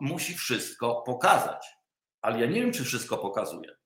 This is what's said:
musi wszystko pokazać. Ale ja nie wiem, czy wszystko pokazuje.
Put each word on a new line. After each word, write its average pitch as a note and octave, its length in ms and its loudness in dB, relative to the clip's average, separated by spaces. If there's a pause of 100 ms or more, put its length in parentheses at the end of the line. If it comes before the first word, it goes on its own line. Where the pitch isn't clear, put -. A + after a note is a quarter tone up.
musi - 340 -2
wszystko A#2+ 720 -2
pokazać. - 600 4 (540)
Ale A2+ 180 0
ja A#2 60 4
nie F#3+ 160 2
wiem, B3 100 2
czy C#3 120 -2
wszystko A#2+ 340 -2
pokazuje. F#2+ 680 -6